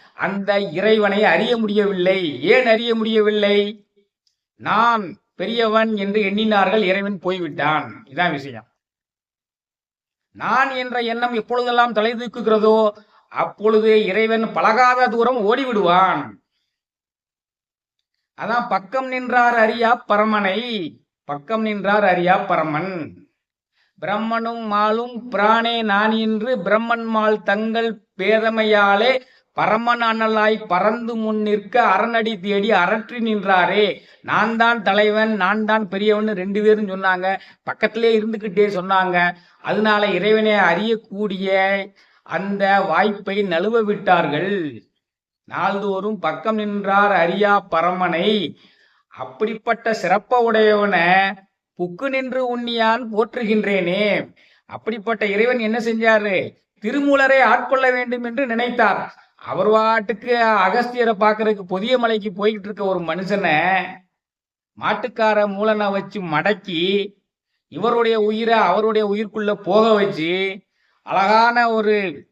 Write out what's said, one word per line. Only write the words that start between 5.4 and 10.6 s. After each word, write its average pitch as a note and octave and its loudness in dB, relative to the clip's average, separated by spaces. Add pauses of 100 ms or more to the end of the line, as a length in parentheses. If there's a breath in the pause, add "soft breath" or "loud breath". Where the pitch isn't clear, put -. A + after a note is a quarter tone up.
என்று G3+ -2
எண்ணினார்கள், G3+ 0
இறைவன் G3 -2
போய்விட்டான். D3+ -4 (160)
இதான் E3 -4
விஷயம். C3+ -12 (1700)
நான் A#3 -2